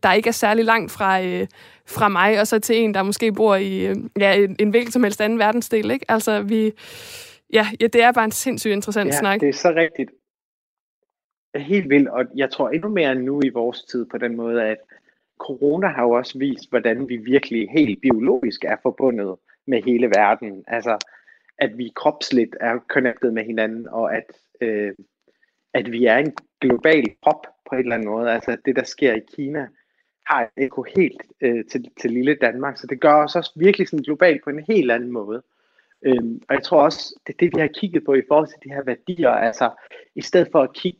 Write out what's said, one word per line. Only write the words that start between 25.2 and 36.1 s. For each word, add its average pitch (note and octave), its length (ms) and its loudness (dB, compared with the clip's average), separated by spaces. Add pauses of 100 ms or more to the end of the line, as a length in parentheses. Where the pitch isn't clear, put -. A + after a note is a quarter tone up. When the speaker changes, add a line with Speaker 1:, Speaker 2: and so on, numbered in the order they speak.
Speaker 2:
at A#2+ 180 -2
vi A#2+ 120 0
er A2+ 120 6
en C#3+ 180 0 (260)
global C#3 440 4 (180)
krop - 240 0 (220)
på - 60 -8
en B2+ 60 0
eller B2 140 -2
anden A2 140 -4
måde. A2+ 240 -2
Altså, A#2 320 -4
det, C3 120 0
der B2+ 80 0
sker B2 300 0
i A2 60 -4 (140)
Kina, C#3 340 -8 (580)
har C#3 160 0
et C3+ 220 -4
ekko B2+ 200 -6 (120)
helt, F3+ 260 0 (180)
øh, A#2 240 0
til, B2 260 -10 (100)
til B2 100 -4
lille B2+ 240 0
Danmark. C3 420 -4
Så - 100 -16
det C3 140 -10
gør D3 140 6
os D3+ 220 2
også E3 200 -4
virkelig F#3+ 320 4
sådan D3 160 -4
global D3+ 400 2
på D3 60 -6
en D3+ 180 -10
helt F3 220 2
anden A#2+ 200 -2
måde. A2+ 320 -8 (600)
Øhm, A#2 460 0